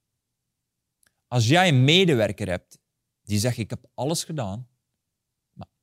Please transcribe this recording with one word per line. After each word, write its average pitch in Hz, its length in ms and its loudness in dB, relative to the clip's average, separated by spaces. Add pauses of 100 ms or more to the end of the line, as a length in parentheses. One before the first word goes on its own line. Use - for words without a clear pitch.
(1300)
Als 120 200 0
jij 175 200 4
een 131 160 4
medewerker 131 640 2
hebt - 320 -10 (420)
die 101 180 -4
zegt, 120 180 -4
"Ik 107 120 -8
heb - 240 -14
alles 151 300 -6
gedaan, 120 460 -10 (840)
maar - 160 -20 (140)